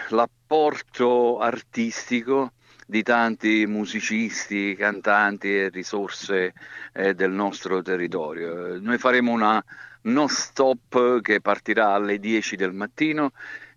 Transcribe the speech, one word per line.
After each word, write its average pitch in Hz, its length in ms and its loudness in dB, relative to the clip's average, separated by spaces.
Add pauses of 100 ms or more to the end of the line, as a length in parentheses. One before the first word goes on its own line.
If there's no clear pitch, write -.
(100)
l'apporto 123 1300 2
artistico 120 1120 -2 (340)
di 107 160 0
tanti 110 640 2
musicisti, 104 1080 -4
cantanti 101 760 0
e 98 140 2
risorse, 92 840 -4 (380)
eh, 95 220 0
del 92 160 0
nostro 95 520 -2
territorio. 87 1000 -4
Noi 117 180 -2
faremo 123 340 2
una 110 300 2 (400)
non 135 260 2
stop 123 920 2
che 104 200 2
partirà 104 520 2
alle 101 260 0
dieci 107 380 -2
del 92 160 -2
mattino 147 600 -2 (440)